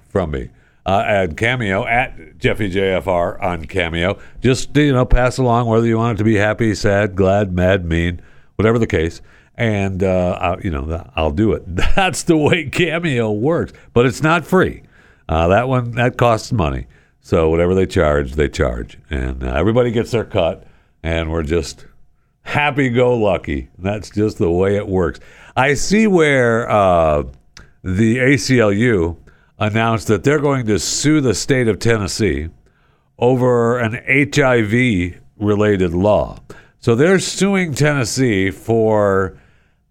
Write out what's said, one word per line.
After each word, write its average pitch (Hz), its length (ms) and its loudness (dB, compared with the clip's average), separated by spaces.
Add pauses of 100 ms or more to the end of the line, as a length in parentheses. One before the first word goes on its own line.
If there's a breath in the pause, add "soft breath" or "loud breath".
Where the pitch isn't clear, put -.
from 87 240 -4
me. 64 160 -8 (380 soft breath)
Uh, 98 200 0
add 95 300 -2
Cameo 113 500 -2
at 120 520 -4
Jeffy 107 320 -2
J 95 220 0
F 90 140 -2
R 90 360 -2
on 87 240 -6
Cameo. 87 520 -4 (220 loud breath)
Just, - 380 0
you 147 160 4
know, 127 100 2
pass 123 340 2
along 120 300 0
whether 113 200 2
you 113 100 2
want 113 200 -2
it - 20 -4
to 104 40 -2
be 110 140 2
happy, 107 360 0
sad, 101 440 0
glad, 98 340 2
mad, 90 320 2
mean, 85 380 -2 (340 soft breath)
whatever 110 240 2
the 110 80 0
case. 82 340 -2 (400 soft breath)
And, 98 420 -2
uh, 92 360 0
I, 90 220 -4
you 101 80 -6
know, 71 160 -4
th-, 82 160 -6 (160)
I'll 78 140 0
do 98 200 0
it. 78 140 -4
<laughs> - 300 2
That's 190 280 0
the 165 140 2
way 151 320 0
Cameo 156 600 -2
works. 117 440 -2 (180 loud breath)
But 120 140 2
it's - 180 -2
not 165 220 2
free. - 380 0 (440 soft breath)
Uh, 82 220 2
that 113 180 4
one, 123 280 -2
that 123 200 0
costs 117 380 0
money. 67 340 -2 (320 soft breath)
So 82 300 0
whatever 87 260 2
they 95 100 2
charge, 73 500 0
they 73 120 0
charge. 60 500 -6 (120)
And, 64 340 -6
uh, 64 40 -6
everybody 113 440 0
gets 110 200 -2
their 110 120 0
cut, 90 420 -4 (380 soft breath)
and 82 260 -2
we're 82 140 -2
just 76 440 -4 (560)
happy-go-lucky. 120 1200 -2 (100)
That's 101 320 -6
just 104 280 -2
the 92 120 0
way 98 280 0
it 101 100 -6
works. 92 320 -2 (380 loud breath)
I 139 160 2
see 208 340 0
where, 135 640 2
uh, 85 520 2 (600 loud breath)
the 110 360 0
A 131 180 4
C 127 240 2
L 107 100 4
U 101 460 0 (400 soft breath)
announced 113 500 0
that 104 160 0
they're 143 160 2
going 135 280 -2
to 104 120 0
sue 151 400 0
the 123 160 0
state 127 320 0
of 98 120 0
Tennessee 95 680 -2 (680)
over 123 600 2
an 113 300 -2
H 135 320 2
I 127 220 4
V-related 104 1300 0
law. 87 440 0 (420 loud breath)
So 117 160 2
they're 170 240 4
suing 185 540 -2
Tennessee 123 800 0
for 104 840 0 (540 soft breath)